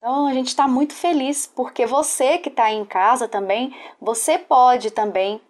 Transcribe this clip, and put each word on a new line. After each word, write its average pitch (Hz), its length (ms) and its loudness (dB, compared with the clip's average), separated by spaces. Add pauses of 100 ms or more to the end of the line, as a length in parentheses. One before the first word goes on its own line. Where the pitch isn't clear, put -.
Então, 277 220 0
a 269 80 0
gente 262 200 -2
tá 269 140 2
muito 262 240 2
feliz, 294 540 -2
porque 247 400 -4
você 277 500 0
que 339 140 -6
tá 247 140 0
aí 214 120 0
em 214 80 -4
casa 220 420 2
também, 214 480 -4 (240)
você 302 380 -2
pode 247 540 4
também 208 600 -2